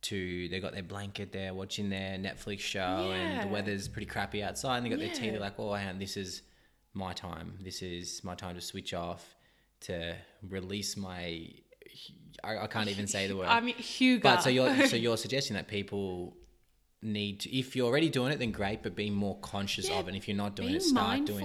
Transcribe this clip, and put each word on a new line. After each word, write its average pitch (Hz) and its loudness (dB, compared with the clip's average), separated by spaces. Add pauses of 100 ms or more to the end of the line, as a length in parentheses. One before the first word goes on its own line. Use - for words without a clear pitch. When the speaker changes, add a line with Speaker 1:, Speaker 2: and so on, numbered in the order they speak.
Speaker 1:
to, 90 -2
they 92 -2
got 92 -4
their 98 -6
blanket 101 -8
there, 95 -4
watching 98 -2
their 95 -2
Netflix 98 -6
show, 92 0
and 92 0
the - -2
Speaker 2:
Yeah. 101 -2
Speaker 1:
weather's 196 0
pretty 104 -6
crappy 104 -2
outside, 123 0
and 120 0
they 120 0
got 294 0
their 349 -2
T 285 -4
V, 98 -2
Speaker 2:
Yeah. 101 -2
Speaker 1:
like, 101 -4
"Oh, 107 0
hang 101 0
on, 92 -6
this 95 -4
is 92 -6 (520)
my 95 -4
time. 87 -8
This 92 -8
is 87 -6
my 90 -6
time 90 -8
to 87 -8
switch - -6
off, 87 -6 (460)
to 85 -4 (260)
release 95 -4
my," 87 -6 (880)
I, 92 -4
I 104 -2
can't 107 0
even 98 -2
say 98 2
the 98 0
word. 92 0
Speaker 2:
I 233 6
mean, 240 -2
Hugo. 254 4
Speaker 1:
But 190 8
so 139 6
you're, 254 8
Speaker 2:
<laughs> - -
Speaker 1:
so - 4
you're 117 4
suggesting 123 0
that - -2
people 98 -2 (680)
need 104 -2
to, - -2
if 131 -2
you're 123 4
already 147 6
doing 127 2
it, 151 0
then 117 0
great, 101 -2
but 90 -4
be 104 0
more 101 2
conscious 98 -2
Speaker 2:
Yeah, 92 0
Speaker 1:
of 87 -2
it. - -6
And 95 -4
if - -6
you're 101 -2
not 104 -2
doing 240 -2
Speaker 2:
be 294 2
Speaker 1:
it, 381 2
start 269 4
doing - 0